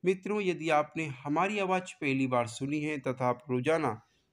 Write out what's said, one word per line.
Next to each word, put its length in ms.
मित्रों, 380
यदि 280
आपने 360
हमारी 520
आवाज़ 240
पहली 440
बार 200
सुनी 340
है 180
तथा 280
आप 240
रोजाना 520